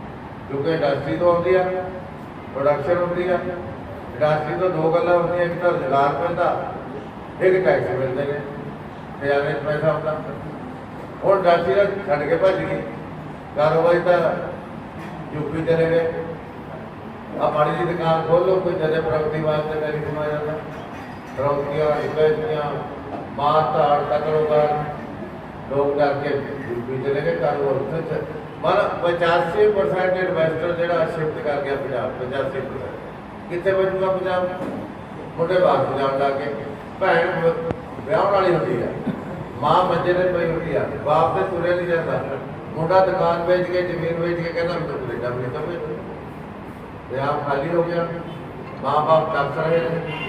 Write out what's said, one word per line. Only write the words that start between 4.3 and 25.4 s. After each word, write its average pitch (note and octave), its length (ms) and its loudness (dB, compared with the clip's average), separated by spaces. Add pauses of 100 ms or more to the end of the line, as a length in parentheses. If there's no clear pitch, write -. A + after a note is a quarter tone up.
ਤੋਂ F#3 100 2
ਦੋ D#3+ 220 2
ਗੱਲਾਂ E3+ 260 4
ਹੁੰਦੀਆਂ, E3+ 280 2
ਇੱਕ E3+ 160 -2
ਤਾਂ F3 100 4
ਰੁਜ਼ਗਾਰ E3+ 560 2
ਪੈਂਦਾ, E3+ 360 0 (760)
ਇੱਕ F#3 240 6
ਟੈਕਸ - 240 4
ਮਿਲਦੇ C#3+ 440 -2
ਨੇ, C#3+ 60 -4 (840)
ਖਜ਼ਾਨੇ C#3+ 320 2
'ਚ - 20 -2
ਪੈਸਾ D3+ 320 0
ਆਉਂਦਾ। D#3 280 0 (1120)
ਹੁਣ G3 120 6
ਇੰਡਸਟਰੀ F3 360 4
ਤਾਂ G3+ 120 6 (220)
ਛੱਡ D3 200 2
ਕੇ E3 80 4
ਭੱਜ F#3 200 4
ਗਈ, - 260 -2 (760)
ਕਾਰੋਬਾਰੀ E3 440 6
ਤਾਂ F3 320 4 (1040)
ਯੂ D3+ 60 -4
ਪੀ D#3 240 -2
ਚਲੇ E3 200 4
ਗਏ। E3 280 2 (1300)
ਆ D3 80 4
ਮਾੜੀ D3+ 220 2
ਜਿਹੀ E3+ 260 0
ਦੁਕਾਨ D#3+ 300 2
ਖੋਲ F#3 200 6
ਲਓ, F#3+ 80 6
ਕੋਈ F3 180 0
ਜਦੇ D#3 280 2
ਪ੍ਰਗਤੀ D#3 400 0
ਵਾਸਤੇ D3+ 400 0
ਟੈਲੀਫੋਨ D3+ 420 -2
ਆ D3+ 40 -2
ਜਾਂਦਾ, D3+ 240 -2 (880)
ਪ੍ਰਗਤੀਆਂ, C#3+ 480 0
ਇੰਡਸਟਰੀਆਂ, D3+ 760 2 (760)
ਮਾਰ D3+ 240 4
ਧਾੜ, D3 380 4 (140)
ਕਤਲ-ਓ-ਕਾਂਡ, D3+ 680 2 (960)